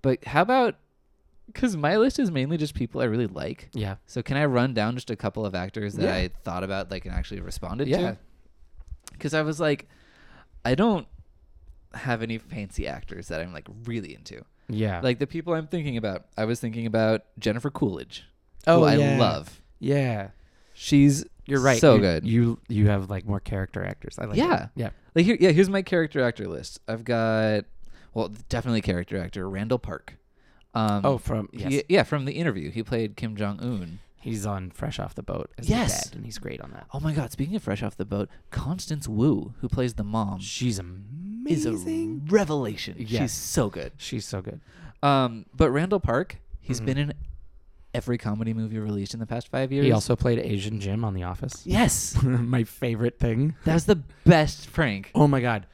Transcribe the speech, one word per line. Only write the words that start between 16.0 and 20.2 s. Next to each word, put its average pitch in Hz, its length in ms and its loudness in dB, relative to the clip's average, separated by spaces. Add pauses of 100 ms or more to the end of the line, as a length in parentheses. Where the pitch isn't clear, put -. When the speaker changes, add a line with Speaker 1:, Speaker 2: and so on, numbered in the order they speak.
Speaker 1:
I 107 80 -2
was 117 160 -2
thinking 117 260 -6
about 110 360 2 (160)
Jennifer 113 320 -2
Coolidge, 90 540 -4 (420)
Speaker 2:
Oh, 170 140 8
Speaker 1:
who 156 60 8
I 147 100 8
Speaker 2:
yeah. 139 220 4
Speaker 1:
love. 80 440 0 (160)
Speaker 2:
Yeah. 123 520 0 (440)